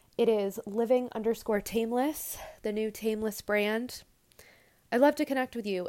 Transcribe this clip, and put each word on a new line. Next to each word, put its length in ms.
it 100
is 380
living 460
underscore 480
tameless, 760
the 100
new 180
Tameless 500
brand. 640
I'd 100
love 160
to 80
connect 320
with 100
you. 220